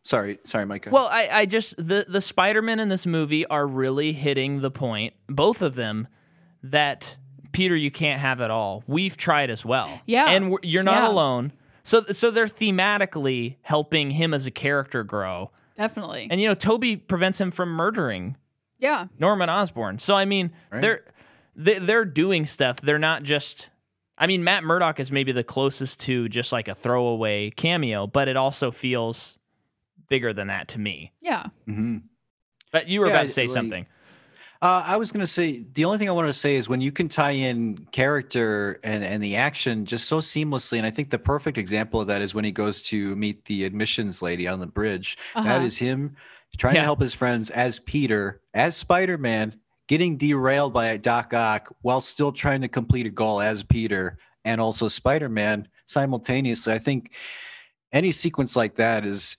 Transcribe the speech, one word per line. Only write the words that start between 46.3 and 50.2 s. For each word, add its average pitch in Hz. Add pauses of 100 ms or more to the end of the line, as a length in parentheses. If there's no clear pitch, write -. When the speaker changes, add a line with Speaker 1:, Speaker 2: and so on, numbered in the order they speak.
Speaker 1:
trying 127
to 160
Speaker 2:
Yeah. 147
Speaker 1:
help 147
his 127
friends 120
as 123
Peter, 107 (140)
as 147
Spider-Man, 135 (300)
getting 160
derailed 139